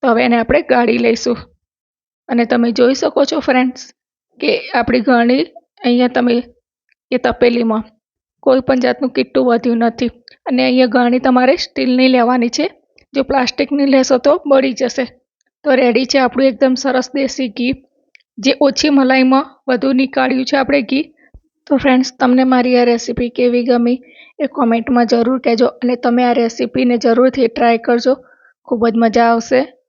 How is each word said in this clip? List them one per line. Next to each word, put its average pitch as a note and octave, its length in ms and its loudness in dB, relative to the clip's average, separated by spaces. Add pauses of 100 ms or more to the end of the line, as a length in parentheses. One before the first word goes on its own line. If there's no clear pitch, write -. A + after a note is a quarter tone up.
તો C#4+ 60 0
હવે A#3 160 2
એને A#3+ 140 2
આપણે A#3 240 0
ગાળી A#3+ 360 0
લઈશું. A#3 400 -2 (880)
અને A#3+ 180 0
તમે A#3 260 0
જોઈ B3 220 2
શકો D4 320 0
છો D#4+ 140 -4
ફ્રેન્ડ્સ B3+ 540 -2 (460)
કે - 340 -4
આપણી B3 260 0
ગળણી B3 460 0 (380)
અહીંયા A#3+ 260 2
તમે B3 260 0 (760)
એ B3+ 60 -2
તપેલીમાં A#3 680 0 (600)
કોઈ C4 180 2
પણ B3+ 180 -2
જાતનું B3 320 -2
કીટું C4 360 -2
વધ્યું A#3 300 0
નથી. A#3 340 -2 (340)
અને B3+ 180 -2
અહીંયા B3+ 220 2
ગરણી B3 340 0
તમારે B3+ 380 2
સ્ટીલની B3+ 500 -2
લેવાની B3 420 2
છે, D4 160 -4 (480)
જો C#4 100 -2
પ્લાસ્ટિકની C4+ 600 -2
લેશો C4 320 2
તો C#4 160 2 (120)
બળી C4+ 280 2
જશે. B3 320 -4 (600)
તો C#4+ 100 2
રેડી B3+ 300 2
છે C#4 140 0
આપણું B3+ 260 0
એકદમ C4 300 2
સરસ B3+ 380 -2
દેશી C4+ 360 -4
ઘી, B3 240 -4 (640)
જે A#3+ 220 -2
ઓછી C#4+ 300 0
મલાઈમાં C4 600 2 (180)
વધુ C4+ 260 -2
નીકાળ્યું C4 520 0
છે C#4 120 -2
આપણે C4+ 240 0
ઘી. C4 240 -4 (640)
તો C#4+ 100 0
ફ્રેન્ડ્સ, B3+ 400 2
તમને B3+ 260 2
મારી B3+ 340 2
આ A#3+ 60 4
રેસીપી A#3+ 460 -2
કેવી B3 340 0
ગમી A#3+ 360 0 (400)
એ D4 80 -2
કોમેન્ટમાં A#3+ 580 0
જરૂર A#3 340 0
કહેજો A#3 280 0
અને B3 280 -4
તમે B3 280 0
આ B3 100 2
રેસીપીને A#3+ 640 -2
જરૂરથી B3 500 2
ટ્રાય A#3 300 0
કરજો, A#3+ 360 0 (540)
ખૂબ A#3 200 -2
જ A3 80 -2
મજા A#3 340 2
આવશે. A#3 320 0 (280)